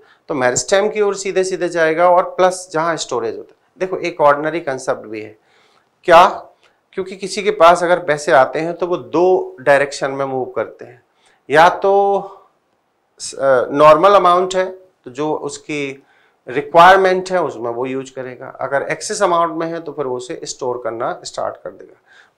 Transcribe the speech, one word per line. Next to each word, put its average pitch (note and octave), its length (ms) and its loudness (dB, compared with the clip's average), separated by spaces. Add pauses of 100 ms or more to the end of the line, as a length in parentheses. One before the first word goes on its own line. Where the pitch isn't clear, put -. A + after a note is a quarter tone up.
(280)
तो E3 60 -6
मेरिस्टेम C3 540 0
की G#3 120 -4
ओर G3+ 140 0
सीधे F#3+ 300 -2
सीधे F3 240 -4
जाएगा E3 420 2
और F3+ 120 4
प्लस F3+ 500 -2
जहां D#3+ 240 -2
स्टोरेज A2+ 400 -6
होता - 220 -18
है। - 200 -20
देखो, F#3 200 -6
एक E3 220 -6
ऑर्डिनरी D3+ 400 2
कॉन्सेप्ट C3 400 -6
भी A2 200 -12
है, G#2+ 160 -16 (680)
क्या? F3 240 8 (640)
क्योंकि F#3+ 240 -10
किसी G3 260 -8
के G3+ 80 -2
पास E3+ 320 6
अगर F3 160 2
पैसे D3 340 -2
आते C3+ 260 4
हैं E3 160 -4
तो F3 120 -6
वो F3 100 -2
दो E3 640 0
डायरेक्शन C#3+ 500 0
में C#3 140 -6
मूव C3 200 -6
करते A#2 400 -8
हैं, B2 180 -20 (480)
या D#3+ 180 6
तो F3+ 240 0 (1300)
स-, - 160 -14
अ, C3 360 0
नॉर्मल D#3 440 6
अमाउंट F3+ 400 2
है F#3 180 -2 (320)
तो B2+ 60 -20
जो D3+ 240 -6
उसकी C#3+ 680 -10 (440)
रिक्वायरमेंट F#3 840 4
है F3+ 120 0
उसमें A#2+ 280 -6
वो A#2+ 160 -6
यूज़ C3 260 -8
करेगा, B2+ 480 -16
अगर C3+ 220 -4
एक्सेस F#3+ 400 -6
अमाउंट E3+ 300 2
में E3 140 -6
है E3+ 140 -8
तो D#3 120 -12
फिर C#3 140 -8
वो B2+ 100 -6
उसे B2+ 280 -12
स्टोर B2 400 -8
करना A#2 400 -6
स्टार्ट - 320 -8
कर - 140 -16
देगा। - 300 -20 (380)